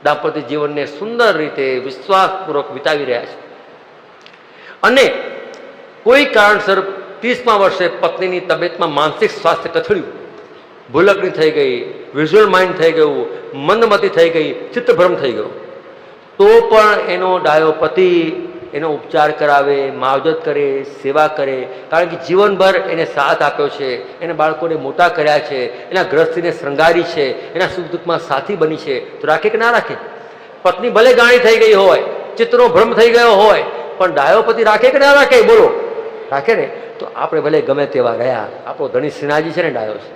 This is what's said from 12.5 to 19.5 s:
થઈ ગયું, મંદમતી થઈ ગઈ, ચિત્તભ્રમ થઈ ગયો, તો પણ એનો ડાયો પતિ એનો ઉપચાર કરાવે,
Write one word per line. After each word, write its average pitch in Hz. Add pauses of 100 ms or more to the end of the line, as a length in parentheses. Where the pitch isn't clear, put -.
થઈ 160
ગયું, 147 (300)
મંદમતી 202
થઈ 170
ગઈ, 156
ચિત્તભ્રમ 180
થઈ 135
ગયો, 104 (920)
તો 220
પણ 214
એનો 185
ડાયો 156
પતિ 165 (380)
એનો 151
ઉપચાર 151
કરાવે, 143